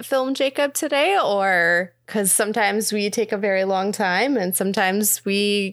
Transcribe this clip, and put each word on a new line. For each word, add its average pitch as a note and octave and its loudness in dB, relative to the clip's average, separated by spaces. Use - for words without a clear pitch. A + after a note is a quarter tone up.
film, C4 -2
Jacob, C#4 -2
today? D#4 0
Or, F#3 2
'cause G3+ -2
sometimes G#3+ 0
we G#3 0
take A3 -2
a G#3 -2
very F#3+ 0
long F#3+ 0
time G#3 0
and F#3+ -2
sometimes G3 0
we G3+ 0